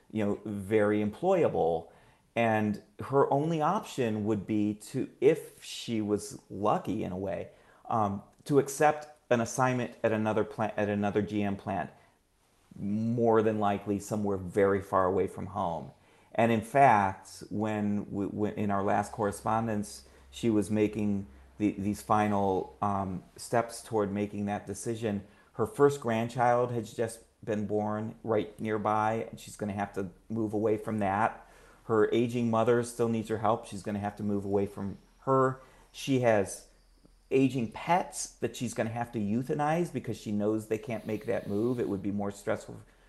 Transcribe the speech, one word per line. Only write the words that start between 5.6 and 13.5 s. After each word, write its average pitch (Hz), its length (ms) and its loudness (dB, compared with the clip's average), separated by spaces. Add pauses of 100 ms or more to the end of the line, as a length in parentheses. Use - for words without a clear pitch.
she - 380 -4
was 104 360 -2 (120)
lucky 110 520 -2
in 92 80 -6
a 90 60 -8
way, 92 320 -6 (400)
um, 104 340 2 (220)
to 143 160 4
accept 151 480 2 (220)
an 120 100 4
assignment 123 500 0 (140)
at 110 80 4
another 107 320 2
plant, 107 320 -4
at 104 120 0
another 104 320 0
G 104 220 -2
M 98 140 0
plant, 92 340 -6 (880)
more 110 640 2
than 107 160 2